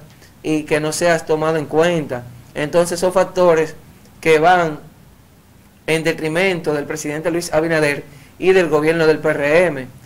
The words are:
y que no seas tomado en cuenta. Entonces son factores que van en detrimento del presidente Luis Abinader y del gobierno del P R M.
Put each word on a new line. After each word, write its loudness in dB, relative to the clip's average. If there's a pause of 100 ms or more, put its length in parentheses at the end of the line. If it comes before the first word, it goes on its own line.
(440)
y -2
que 0
no -4
seas 0
tomado 0
en -4
cuenta. -2 (300)
Entonces -2
son 0
factores 2 (440)
que 4
van 2 (1080)
en -2
detrimento -2
del -4
presidente -6
Luis -6
Abinader 0 (340)
y 2
del 4
gobierno 2
del 4
P -2
R 2
M. -6 (180)